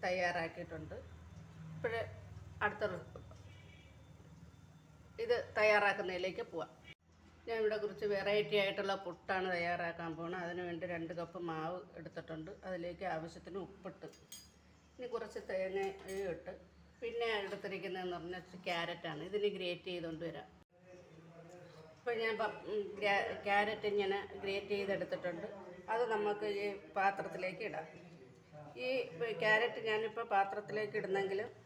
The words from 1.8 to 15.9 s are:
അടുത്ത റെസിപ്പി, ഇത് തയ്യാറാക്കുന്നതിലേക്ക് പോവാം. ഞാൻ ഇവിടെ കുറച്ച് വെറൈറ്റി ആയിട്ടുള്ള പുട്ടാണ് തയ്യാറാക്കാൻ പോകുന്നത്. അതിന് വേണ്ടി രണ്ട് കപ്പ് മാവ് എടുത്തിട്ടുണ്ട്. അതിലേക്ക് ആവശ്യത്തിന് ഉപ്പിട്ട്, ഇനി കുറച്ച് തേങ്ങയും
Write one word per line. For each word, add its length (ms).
അടുത്ത 280
റെസിപ്പി, 280
ഇത് 120
തയ്യാറാക്കുന്നതിലേക്ക് 920
പോവാം. 180
ഞാൻ 140
ഇവിടെ 220
കുറച്ച് 300
വെറൈറ്റി 480
ആയിട്ടുള്ള 320
പുട്ടാണ് 500
തയ്യാറാക്കാൻ 600
പോകുന്നത്. 280
അതിന് 220
വേണ്ടി 280
രണ്ട് 240
കപ്പ് 200
മാവ് 300
എടുത്തിട്ടുണ്ട്. 520
അതിലേക്ക് 460
ആവശ്യത്തിന് 520
ഉപ്പിട്ട്, 440
ഇനി 180
കുറച്ച് 340
തേങ്ങയും 840